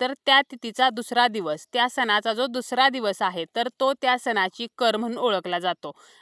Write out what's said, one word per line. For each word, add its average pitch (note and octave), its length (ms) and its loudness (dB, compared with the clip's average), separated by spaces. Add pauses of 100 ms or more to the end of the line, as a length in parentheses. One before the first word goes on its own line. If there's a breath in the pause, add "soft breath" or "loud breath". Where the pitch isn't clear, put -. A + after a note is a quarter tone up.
तर B3+ 140 -2 (120)
त्या C4+ 140 6 (100)
तिथीचा B3+ 400 0
दुसरा A#3+ 360 0
दिवस, F3+ 460 -4
त्या B3 160 2
सणाचा A3 440 0
जो A#3+ 140 -2
दुसरा B3+ 420 0
दिवस A3+ 340 -2
आहे, F3+ 220 -2 (120)
तर A#3+ 120 -2 (120)
तो C4 120 2
त्या B3+ 260 0
सणाची A3 480 -2 (120)
कर A3+ 180 2
म्हणून A#3 220 -6
ओळखला F#3 400 0
जातो. F3 340 -6 (280 soft breath)